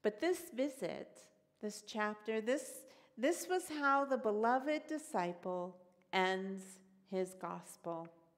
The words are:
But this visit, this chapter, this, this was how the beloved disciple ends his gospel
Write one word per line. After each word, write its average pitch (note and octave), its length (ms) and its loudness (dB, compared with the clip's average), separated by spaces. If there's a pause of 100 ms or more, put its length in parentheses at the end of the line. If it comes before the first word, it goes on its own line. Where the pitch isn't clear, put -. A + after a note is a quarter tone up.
But G#3+ 180 0
this F4 340 0
visit, C4 640 -4 (420)
this G#3+ 240 -8
chapter, G#3+ 540 -2
this, B3 440 -2 (320)
this E4 320 2
was F#4 200 0
how C#4 360 4
the C4+ 140 2
beloved B3+ 680 2
disciple F3+ 920 -2 (360)
ends F#3+ 500 2 (480)
his F#3 240 -2
gospel E3+ 720 -8 (300)